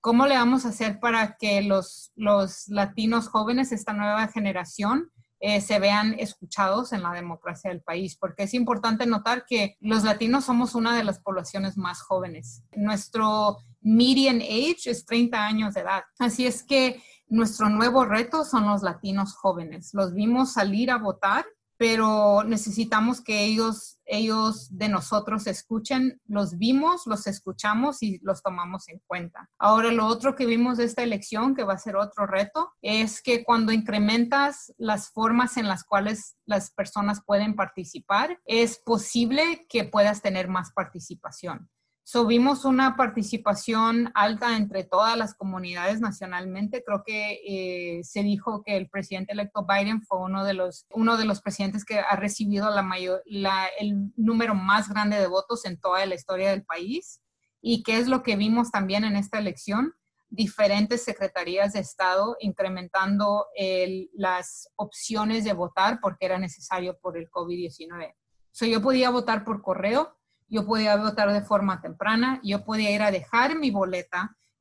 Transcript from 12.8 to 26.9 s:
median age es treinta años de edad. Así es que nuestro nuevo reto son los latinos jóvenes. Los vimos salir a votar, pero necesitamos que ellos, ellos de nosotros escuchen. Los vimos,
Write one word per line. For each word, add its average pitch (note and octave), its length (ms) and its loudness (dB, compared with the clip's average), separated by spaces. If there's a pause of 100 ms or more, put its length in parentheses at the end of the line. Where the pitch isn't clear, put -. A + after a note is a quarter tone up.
median B3 600 6
age B3+ 500 -2
es A#3+ 160 -4
treinta A#3 400 2
años G#3+ 280 0
de G#3 80 -2
edad. F#3+ 200 -2 (160)
Así B3 260 0
es B3 200 -2
que B3+ 360 2 (280)
nuestro A3 400 2
nuevo A#3+ 360 4
reto A#3+ 400 0
son G#3+ 220 2
los G3+ 160 2
latinos G3 520 -2
jóvenes. E3+ 600 -4
Los F#3+ 180 0
vimos A#3+ 420 2
salir G#3 360 2
a A#3+ 80 0
votar, G#3+ 480 -2 (320)
pero G#3+ 640 4
necesitamos A3 800 0
que G#3+ 240 0
ellos, A3 600 -2
ellos A3 600 0 (100)
de G#3+ 120 -2
nosotros G#3 580 -2
escuchen. A#3 800 -2
Los G3 320 -2
vimos, C#4 480 2